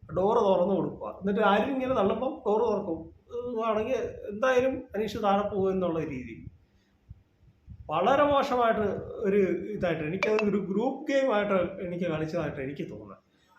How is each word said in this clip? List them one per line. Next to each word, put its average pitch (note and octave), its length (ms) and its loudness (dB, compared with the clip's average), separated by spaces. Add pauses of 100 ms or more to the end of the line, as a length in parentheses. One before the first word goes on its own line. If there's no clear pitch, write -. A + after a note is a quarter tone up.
(180)
ഡോറ് G#3+ 200 4
തുറന്നു F#3+ 360 4
കൊടുക്കുക, C#3+ 340 -2
എന്നിട്ട് G3+ 320 -2
ആര്യൻ G#3+ 300 4
ഇങ്ങനെ C4 240 -2
തള്ളുമ്പം A3+ 520 0
ഡോറ് G#3+ 160 2
തുറക്കും. E3 520 -2 (460)
ഇതാണെങ്കിൽ A3+ 360 0 (340)
എന്തായാലും B3+ 520 2 (140)
അനീഷ് G#3+ 260 -4
താഴെ G3+ 260 4
പോകും F#3+ 240 0
എന്നുള്ള F3 280 0
രീതി. B2+ 500 -8 (1400)
വളരെ A3+ 320 4
മോശമായിട്ട് B3 580 4 (260)
ഒരു G3+ 300 0 (340)
ഇതായിട്ട് E3 320 -2
എനിക്കത് G3+ 420 0
ഒരു G#3 120 2
ഗ്രൂപ്പ് G3+ 560 -2
ഗെയിം C4+ 220 4
ആയിട്ട് F#3+ 480 0
എനിക്ക് F3 220 -4
കാണിച്ചതായിട്ട് D#3 560 -4
എനിക്ക് C#3+ 300 -8
തോന്നുന്നത്. G#2 280 -16 (400)